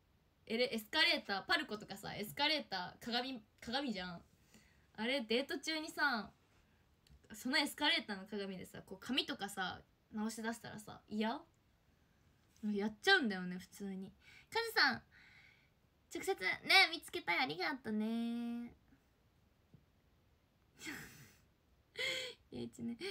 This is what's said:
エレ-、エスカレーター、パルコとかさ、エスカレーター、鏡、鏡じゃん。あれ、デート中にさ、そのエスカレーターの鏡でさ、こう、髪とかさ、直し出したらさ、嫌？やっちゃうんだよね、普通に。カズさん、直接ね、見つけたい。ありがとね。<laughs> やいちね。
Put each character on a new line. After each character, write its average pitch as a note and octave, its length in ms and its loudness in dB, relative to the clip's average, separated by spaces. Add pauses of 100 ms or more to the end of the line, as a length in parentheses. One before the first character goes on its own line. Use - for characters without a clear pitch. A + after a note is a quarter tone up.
(460)
エ A3+ 120 0
レ-、 B3 160 4
エ A3+ 40 -2
ス G#3+ 120 -8
カ D#4 100 4
レ D#4+ 240 4
ー - 20 -20
タ G3+ 100 0
ー、 F#3+ 80 -4
パ F4 120 4
ル D4+ 80 0
コ G#3 140 -6
と G#3 80 -12
か G3 100 -10
さ、 - 180 -8
エ G3+ 80 -4
ス A3 120 -6
カ D4 140 4
レ D#4 100 4
ー - 100 -6
タ F3+ 320 -6
ー、 - 40 -16
鏡、 C4 380 -2 (200)
鏡 B3 320 -2
じ F3+ 80 -4
ゃ F3+ 80 -6
ん。 E3+ 120 -12 (760)
あ G#3+ 80 0
れ、 C4+ 160 2
デ A3+ 220 2
ー - 20 -8
ト - 120 -4
中 D#4+ 200 -2
に D#4 120 -6
さ、 C4 400 2 (1040)
そ B3+ 160 -6
の C#4+ 80 4
エ D4 100 4
ス - 80 -6
カ C4 140 2
レ E4 120 4
ー - 60 -6
タ G#3+ 60 -4
ー F#3+ 60 -4
の F#3+ 80 -12
鏡 G3 320 -4
で F#3 80 -12
さ、 - 160 -12
こ F#3+ 140 -14
う、 - 40 -14
髪 D4 240 -2
と C#4+ 140 -4
か G3+ 100 -4
さ、 F#3 320 -4 (320)
直 G#3+ 160 -2
し A3+ 140 -8
出 A3+ 100 -2
し A3+ 80 -10
た - 80 -12
ら G#3+ 100 -10
さ、 - 300 -14
嫌？ A3 320 -2 (1300)
や G3+ 160 2
っ G#3+ 120 -6
ち - 80 2
ゃ G4 80 10
う E4 60 6
ん A3+ 60 2
だ F#3+ 80 0
よ F#3 60 -4
ね、 F3+ 140 -4
普 F#3 120 -12
通 G3 260 -8
に。 F#3+ 180 -8 (400)
カ A4 80 2
ズ A4+ 120 -2
さ C#4+ 220 8
ん、 - 80 -6 (1120)
直 D#4+ 120 -6
接 F#4+ 100 2
ね、 F#4 560 6
見 E4+ 100 -6
つ - 120 -12
け F4 100 -4
た E4+ 120 0
い。 E4 40 4
あ C4 80 4
り D4+ 100 -4
が D#4+ 200 0
と A3+ 160 -4
ね。 A#3 840 -2 (2000)
<laughs> - 1700 -8
や B3 120 -8
い A#3 60 -6
ち - 140 -12
ね。 A#3 160 -4 (120)